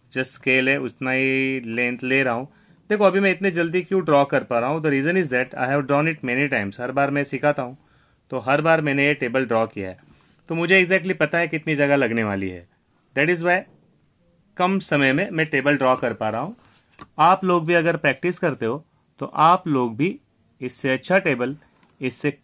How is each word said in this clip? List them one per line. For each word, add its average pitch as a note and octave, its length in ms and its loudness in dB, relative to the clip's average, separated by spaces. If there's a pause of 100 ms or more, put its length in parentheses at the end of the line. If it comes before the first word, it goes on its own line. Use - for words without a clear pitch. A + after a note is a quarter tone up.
(140)
just C3 180 -6
स्केल C3 380 0
है C#3 100 2
उतना C3 320 -6
ही C3 540 -2
लेंथ B2 380 -4
ले C3 200 2
रहा B2 100 0
हूँ। B2+ 140 -6 (420)
देखो, G#3 140 2
अभी F#3+ 160 4
मैं G3 120 4
इतने F#3 200 -2
जल्दी E3+ 300 0
क्यों F#3 240 0
ड्रॉ C#3+ 200 4
कर C#3 180 0
पा A#2+ 160 -2
रहा B2 100 0
हूँ? D#3 120 -4
The D3+ 100 0
reason D3 260 0
is D3 160 0
that B2+ 220 0
I B2+ 120 -2
have C#3 200 0
drawn C#3+ 200 2
it D#3 180 -4
many C3 280 0
times। G2+ 280 -4
हर B2 100 -6
बार C#3 200 0
मैं C#3+ 140 0
सिखाता C#3+ 380 -2
हूँ B2+ 140 -12 (540)
तो C3 80 -4
हर C3+ 220 0
बार D#3+ 200 4
मैंने C#3 240 0
ये D3 100 4
टेबल C3 300 -2
ड्रॉ A2+ 220 0
किया G2 220 -10
है, F#2 80 -14 (520)
तो E3 60 -6
मुझे F3 280 4
exactly F3+ 340 0
पता D#3+ 200 0
है E3+ 100 0
कितनी D#3 280 -4
जगह C#3+ 200 2
लगने A#2 280 0
वाली G2 260 -2
है। F2 180 -12 (480)
That D3 140 2
is E3+ 140 -2
why F3 160 2 (1000)
कम F#3+ 220 0
समय C#3 340 2
में F#3 180 -2
मैं D#3+ 140 -2
टेबल C#3+ 320 0
ड्रॉ B2+ 180 2
कर B2 180 -2
पा G#2+ 160 -4
रहा A2+ 120 -4
हूँ। G3 140 -8 (640)
आप F#3 240 6
लोग F3 220 2
भी E3+ 80 0
अगर E3 240 2
प्रैक्टिस D#3+ 420 -2
करते C3 260 -2
हो C3+ 180 -4 (380)
तो C#3+ 40 -6
आप E3+ 420 4
लोग B2 300 0
भी F#3+ 220 -2 (420)
इससे C3 280 -6
अच्छा C3+ 300 0
टेबल C3+ 360 -2 (460)
इससे C3+ 300 -4 (120)